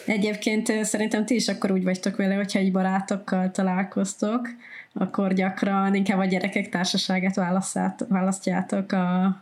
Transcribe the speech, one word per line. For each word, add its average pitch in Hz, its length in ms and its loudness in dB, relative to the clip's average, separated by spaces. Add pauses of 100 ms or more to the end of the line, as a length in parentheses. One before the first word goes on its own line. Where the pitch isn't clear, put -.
Egyébként, 214 640 0
ö, 220 140 0
szerintem 214 420 0
ti 247 100 2
is 214 120 2
akkor 196 240 0
úgy 185 120 2
vagytok 185 320 0
vele, 190 200 2
hogyha 202 240 0
egy 190 120 4
barátokkal 190 800 0
találkoztok, 196 960 -2 (460)
akkor 190 400 0
gyakran 196 640 0
inkább 196 240 2
a 190 60 4
gyerekek 190 440 0
társaságát 185 680 0
választát-, 190 760 -2
választjátok 190 840 0
a 185 500 2